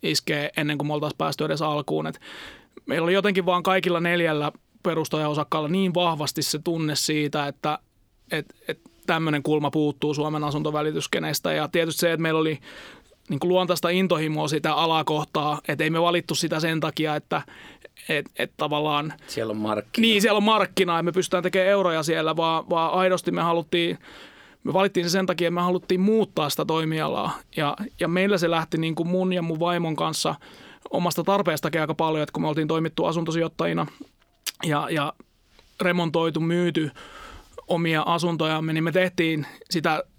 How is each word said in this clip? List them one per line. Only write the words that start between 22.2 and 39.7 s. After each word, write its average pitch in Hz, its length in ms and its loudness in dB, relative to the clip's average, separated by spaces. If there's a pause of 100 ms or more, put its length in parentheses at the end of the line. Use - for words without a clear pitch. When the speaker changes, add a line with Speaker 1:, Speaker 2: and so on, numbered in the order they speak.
Speaker 1:
vaan, 165 340 0
vaan 165 220 2
aidosti 185 380 2
me 175 120 0
haluttiin, 170 560 0 (680)
me - 80 -2
valittiin 185 320 2
se 175 60 0
sen 190 160 2
takia, 170 220 0
että 170 60 0
me 175 60 0
haluttiin 180 400 2
muuttaa 190 500 2
sitä 151 140 -2
toimialaa. 160 720 -2 (180)
Ja, 151 200 0 (240)
ja 170 80 0
meillä 190 300 2
se 170 120 2
lähti 165 280 -2
niinku 160 260 -2
mun 185 280 0
ja 175 100 0
mun 165 180 -4
vaimon 170 360 0
kanssa 160 380 -2 (560)
omasta 170 340 0
tarpeestakin 170 560 0
aika 151 140 -2
paljon, 156 280 0
että 147 100 -6
kun 160 100 -2
me 160 60 0
oltiin 156 200 0
toimittu 160 360 0
asuntosijoittajina 165 840 -2 (800)
ja, 151 260 0
ja 156 220 -2 (680)
remontoitu, 165 600 2
myyty 165 500 0 (800)
omia 165 340 2
asuntojamme, 160 680 0
niin 160 120 0
me 165 80 -2
tehtiin 165 540 2 (240)